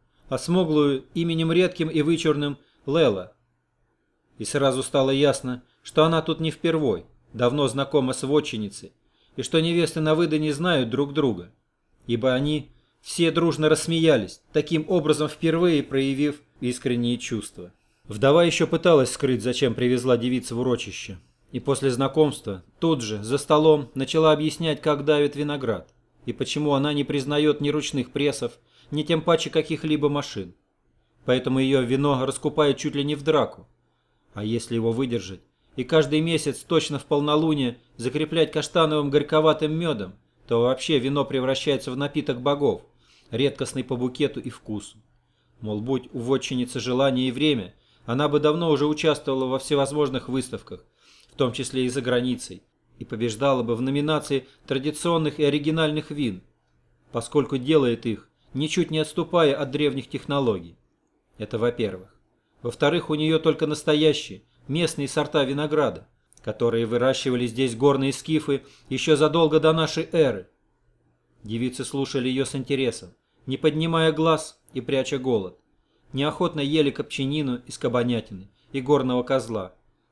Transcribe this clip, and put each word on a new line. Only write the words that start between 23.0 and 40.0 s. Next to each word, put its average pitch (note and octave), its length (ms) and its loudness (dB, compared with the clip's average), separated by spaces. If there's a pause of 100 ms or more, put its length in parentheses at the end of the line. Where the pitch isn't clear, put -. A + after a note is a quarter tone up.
же, G#2 200 -6
за B2 160 -2
столом, D3+ 560 4
начала D#3 380 2
объяснять, D3+ 480 -2
как C#3+ 240 -2
давит D3 320 2
виноград – C#3 560 -4 (340)
и A#2 60 -6
почему D3 420 -2
она C#3+ 180 0
не C#3+ 120 0
признаёт D3 560 0
ни D3 100 0
ручных D3 400 -4
прессов, C#3 480 -2 (320)
ни D3+ 120 -4
тем D#3 200 0
паче E3 280 2
каких-либо D3+ 580 0
машин. C#3 460 -6 (720)
Поэтому B2+ 360 2
её C3+ 220 4
вино C3 440 0
раскупают C#3+ 520 0
чуть D3 160 -4
ли C#3+ 100 -2
не D3 100 -2
в C#3+ 80 -10
драку. D3 440 0 (680)
А G#2+ 100 -8
если A#2 300 -4
его A2+ 180 0
выдержать, A2+ 480 -4 (360)
и B2+ 80 -4
каждый D#3 360 2
месяц D#3+ 460 -2
точно D#3 320 0
в - 80 -10
полнолуние D3 720 0 (180)
закреплять D3+ 560 -2
каштановым D3+ 580 0
горьковатым D3+ 600 2
мёдом, C#3 420 -4 (320)